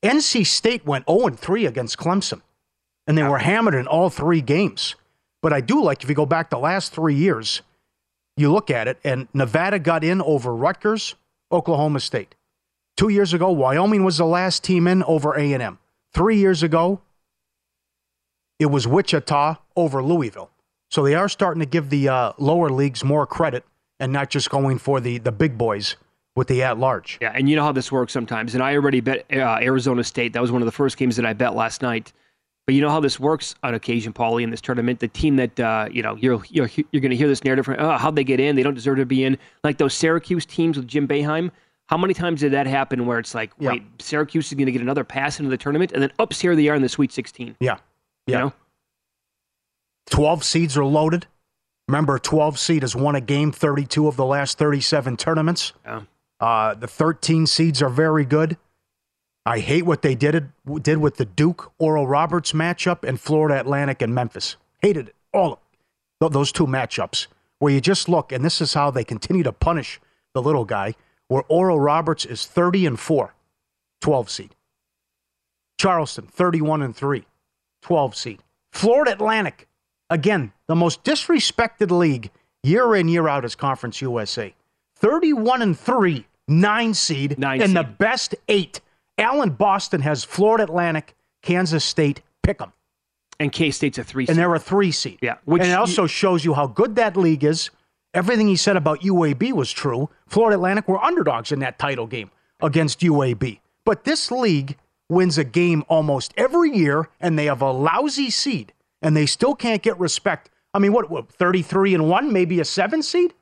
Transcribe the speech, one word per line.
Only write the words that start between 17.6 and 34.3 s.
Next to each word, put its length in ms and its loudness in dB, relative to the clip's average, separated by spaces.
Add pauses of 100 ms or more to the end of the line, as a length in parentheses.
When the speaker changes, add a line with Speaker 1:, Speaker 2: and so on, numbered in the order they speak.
Speaker 1:
it 80 2
was 200 2
Wichita 680 0 (200)
over 260 0
Louisville. 480 -2 (380)
So 140 0
they 120 4
are 140 2
starting 300 -2
to 80 -2
give 240 -2
the, 180 2
uh, 300 0
lower 320 2
leagues 320 -2
more 240 2
credit 380 -4 (340)
and 140 -4
not 180 -4
just 200 -4
going 280 0
for 220 -2
the, 180 -4
the 140 -4
big 260 -2
boys 380 -4 (400)
with 100 0
the 160 0
at-large. 580 -2
Speaker 2:
Yeah, 140 -2
and 160 2
you 60 4
know 80 2
how 80 0
this 180 -4
works 220 -2
sometimes. 420 -6
And 80 0
I 140 0
already 240 2
bet, 320 -4
uh, 280 0
Arizona 440 2
State. 280 -4
That 100 -2
was 100 0
one 100 0
of 40 0
the 60 -2
first 240 -2
games 200 0
that 100 0
I 60 0
bet 240 -2
last 260 -4
night. 300 -6 (540)
But 100 4
you 60 4
know 60 2
how 120 2
this 180 0
works 460 -2
on 100 -2
occasion, 380 -4
Paulie, 320 0